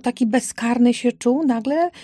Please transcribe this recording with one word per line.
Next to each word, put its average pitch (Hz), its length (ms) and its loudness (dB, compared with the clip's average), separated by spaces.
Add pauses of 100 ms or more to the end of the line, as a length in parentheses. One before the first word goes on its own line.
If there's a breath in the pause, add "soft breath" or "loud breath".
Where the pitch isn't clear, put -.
taki 247 220 -2
bezkarny 240 680 0
się 240 180 -2
czuł, 254 320 0
nagle 277 480 0 (120)